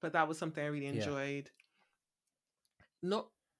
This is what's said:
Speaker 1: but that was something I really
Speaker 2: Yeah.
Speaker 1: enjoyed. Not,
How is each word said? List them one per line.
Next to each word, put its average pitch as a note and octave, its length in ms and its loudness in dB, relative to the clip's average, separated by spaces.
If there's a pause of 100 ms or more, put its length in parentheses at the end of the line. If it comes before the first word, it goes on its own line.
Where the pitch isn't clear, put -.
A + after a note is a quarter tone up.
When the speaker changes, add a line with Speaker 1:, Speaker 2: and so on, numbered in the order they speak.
Speaker 1:
but D#3+ 140 -4
that D#3+ 120 6
was D#3 100 -2
something D#3+ 280 -2
I - 20 0
really D3 200 -2
Speaker 2:
Yeah. C#3+ 80 -2
Speaker 1:
enjoyed. C#3 560 -2 (1500)
Not, G3 280 2 (300)